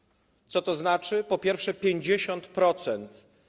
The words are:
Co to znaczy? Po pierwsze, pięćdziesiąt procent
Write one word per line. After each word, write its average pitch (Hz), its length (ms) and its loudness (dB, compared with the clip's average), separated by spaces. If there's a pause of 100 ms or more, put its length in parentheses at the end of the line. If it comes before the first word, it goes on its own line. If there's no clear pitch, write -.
(480)
Co 180 140 0
to 180 120 0
znaczy? 175 500 0
Po 202 140 0
pierwsze, 190 360 0
pięćdziesiąt 180 720 -2
procent 123 800 0 (220)